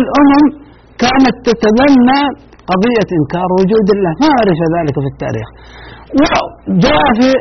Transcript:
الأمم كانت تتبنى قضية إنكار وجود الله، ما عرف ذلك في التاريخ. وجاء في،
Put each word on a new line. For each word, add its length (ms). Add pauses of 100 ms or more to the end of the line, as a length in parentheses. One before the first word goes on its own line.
الأمم 440 (580)
كانت 320 (120)
تتبنى 720 (500)
قضية 380 (100)
إنكار 300 (100)
وجود 360
الله، 160 (120)
ما 60 (100)
عرف 200 (160)
ذلك 280
في 100
التاريخ. 340 (720)
وجاء 840 (140)
في، 120 (120)